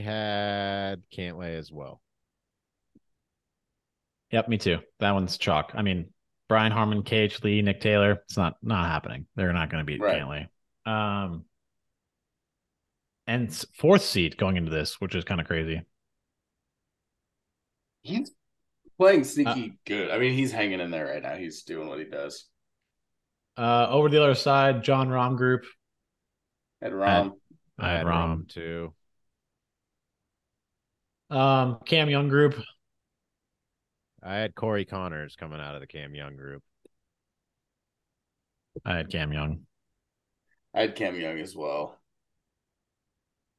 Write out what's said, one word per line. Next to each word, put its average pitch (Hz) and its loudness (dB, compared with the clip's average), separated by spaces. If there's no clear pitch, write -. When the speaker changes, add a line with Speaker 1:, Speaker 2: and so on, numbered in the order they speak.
Speaker 1:
had 101 -4
Cantlay 87 -8
as 78 -12
well. 71 -16
Speaker 2:
Yep, 117 2
me 113 0
too. 87 0
That 101 4
one's 95 0
chalk. 78 0
I - -4
mean, 90 -2
Brian 110 4
Harmon, 107 2
K 110 0
H 107 0
Lee, 107 2
Nick 101 0
Taylor. 104 4
It's - -8
not, 90 0
not 107 0
happening. 78 -6
They're 92 0
not 82 0
gonna 80 -4
beat 71 -6
Speaker 3:
Right. 95 2
Speaker 2:
Cantlay. 73 -8
Um, 101 -4
and 117 0
s-, - -10
fourth 185 6
seed 85 0
going 95 2
into 82 -2
this, 78 -2
which 95 -4
is 87 -2
kinda 85 -2
crazy. 80 -4
Speaker 3:
He's 220 -6
playing 185 8
sneaky 127 -2
Speaker 2:
Uh, - -20
Speaker 3:
good. 101 -4
I 104 -2
mean, 127 2
he's 131 0
hanging 104 -2
in 85 -6
there 78 -4
right 73 -6
now. 67 -8
He's 87 -12
doing 78 -10
what 69 -8
he 78 -10
does. 71 -10
Speaker 2:
Uh, 120 4
over 147 4
the 151 6
other 139 6
side, 135 4
John 131 2
Rahm 127 0
group. 127 0
Speaker 3:
Had 85 -6
Speaker 2:
I - -6
had, 98 4
Speaker 3:
Rahm. 98 -6
Speaker 2:
I 95 -2
had 87 0
Speaker 1:
I - 0
had 82 -2
Speaker 2:
Rahm. 82 0
Speaker 1:
Rahm - -18
too. 82 -8
Speaker 2:
Um, 131 2
Cam 156 4
Young 143 2
group. 143 4
Speaker 1:
I 92 -8
had 107 -4
Corey 107 -2
Connors 80 -8
coming 76 -12
out 73 -12
of 69 -14
the 69 -18
Cam 71 -16
Young 71 -14
group. 69 -16
Speaker 2:
I 90 -2
had 78 -6
Cam 76 -4
Young. 76 -4
Speaker 3:
I - 0
had 107 -2
Cam 92 -4
Young 80 -6
as 78 -12
well. 73 -8